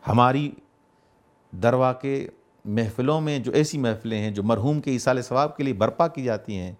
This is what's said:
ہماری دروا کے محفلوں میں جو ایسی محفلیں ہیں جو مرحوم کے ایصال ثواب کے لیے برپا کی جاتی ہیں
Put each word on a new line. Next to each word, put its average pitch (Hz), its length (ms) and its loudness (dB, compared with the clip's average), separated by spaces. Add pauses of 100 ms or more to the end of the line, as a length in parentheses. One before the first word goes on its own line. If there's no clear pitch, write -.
ہماری 127 420 4 (1000)
دروا 123 400 2
کے 135 360 -4 (360)
محفلوں 117 560 0
میں 151 180 -2
جو 120 140 -4
ایسی 151 260 2
محفلیں 110 400 -2
ہیں 107 120 -2
جو 101 120 -4
مرحوم 117 380 2
کے 143 100 -4
ایصال 127 320 0
ثواب 143 340 0
کے 147 60 -6
لیے 135 120 -2
برپا 117 340 2
کی 139 160 -8
جاتی 107 320 -4
ہیں 90 240 -8